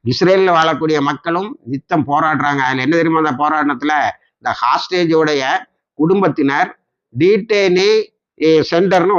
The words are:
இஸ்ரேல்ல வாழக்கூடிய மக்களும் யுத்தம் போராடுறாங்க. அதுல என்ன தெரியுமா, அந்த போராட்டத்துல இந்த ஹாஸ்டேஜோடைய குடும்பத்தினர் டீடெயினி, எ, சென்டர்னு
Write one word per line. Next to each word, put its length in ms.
இஸ்ரேல்ல 460
வாழக்கூடிய 480
மக்களும் 580
யுத்தம் 360
போராடுறாங்க. 500
அதுல 240
என்ன 140
தெரியுமா, 340
அந்த 140
போராட்டத்துல 680
இந்த 180
ஹாஸ்டேஜோடைய 880
குடும்பத்தினர் 880
டீடெயினி, 960
எ, 300
சென்டர்னு 480